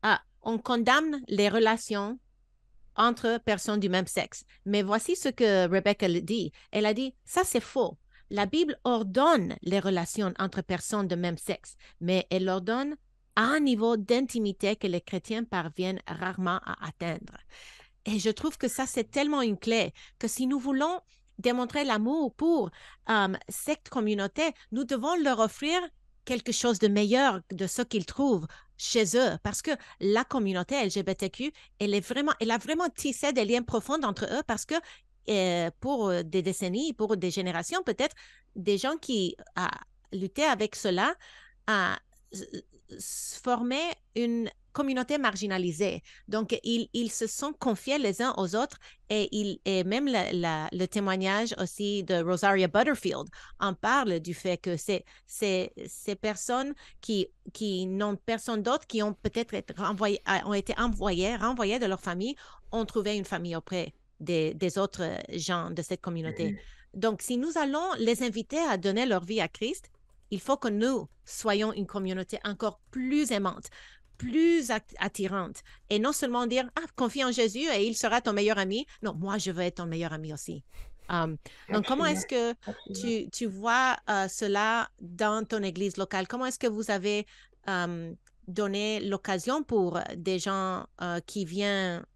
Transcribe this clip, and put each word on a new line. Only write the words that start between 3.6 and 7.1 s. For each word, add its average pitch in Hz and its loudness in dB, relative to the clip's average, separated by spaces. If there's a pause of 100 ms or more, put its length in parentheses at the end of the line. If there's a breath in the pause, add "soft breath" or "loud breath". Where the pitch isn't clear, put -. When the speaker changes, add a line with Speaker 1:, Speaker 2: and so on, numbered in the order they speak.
Speaker 1:
du 196 2
même 180 2
sexe. - -4 (200 soft breath)
Mais 202 2
voici 208 2
ce - 0
que 196 6
Rebecca 196 4
le 175 2
dit. 170 -2 (180 loud breath)
Elle 214 2
a 214 4
dit, « 262 -4 (100)